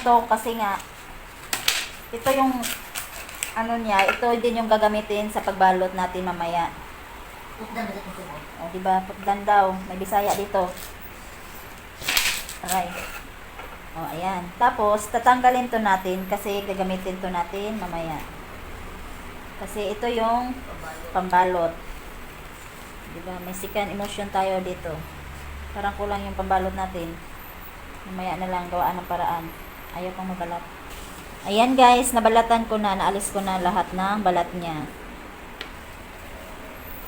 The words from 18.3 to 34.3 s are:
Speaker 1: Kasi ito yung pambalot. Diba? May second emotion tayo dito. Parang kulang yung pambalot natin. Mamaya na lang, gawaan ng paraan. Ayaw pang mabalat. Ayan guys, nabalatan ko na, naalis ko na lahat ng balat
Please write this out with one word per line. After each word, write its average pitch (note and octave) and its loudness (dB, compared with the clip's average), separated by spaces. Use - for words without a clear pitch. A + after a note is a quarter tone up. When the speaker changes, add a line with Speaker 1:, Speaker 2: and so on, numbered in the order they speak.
Speaker 1:
Kasi G3+ -2
ito A#3+ -2
yung A#3 2
pambalot. F3+ 4
Diba? F3+ -10
May F3+ -8
second G3+ -4
emotion G3+ -4
tayo F#3+ 2
dito. F3+ -4
Parang G3+ -2
kulang G3+ -2
yung G3 -6
pambalot F#3+ 2
natin. F#3 -4
Mamaya F#3 -4
na F#3 -2
lang, F3 -2
gawaan F3 0
ng F3 -6
paraan. E3+ 0
Ayaw F3+ -6
pang F#3 -6
mabalat. F3 -4
Ayan A#3+ 6
guys, B3 10
nabalatan A3+ 6
ko A3 2
na, G3+ 2
naalis G3 2
ko G3+ -2
na F#3+ 0
lahat F3+ 4
ng G3 2
balat F3+ 4